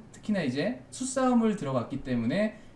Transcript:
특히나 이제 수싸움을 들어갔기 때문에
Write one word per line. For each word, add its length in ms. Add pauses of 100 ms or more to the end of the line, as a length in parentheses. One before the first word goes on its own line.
(120)
특히나 320
이제 480
수싸움을 640
들어갔기 480
때문에 560 (160)